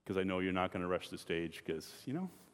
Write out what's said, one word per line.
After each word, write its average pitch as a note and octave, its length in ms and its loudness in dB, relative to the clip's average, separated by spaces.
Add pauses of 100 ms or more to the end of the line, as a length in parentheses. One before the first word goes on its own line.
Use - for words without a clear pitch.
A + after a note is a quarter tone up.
'cause G2 100 0
I F#2+ 60 6
know F#2+ 160 2
you're F#2 140 2
not F#2 180 4
gonna F2+ 160 -2
rush F2+ 220 2
the F#2+ 100 -8
stage, E2 460 -2
'cause, - 420 -6
you B2+ 60 -4
know, F3+ 180 -2 (240)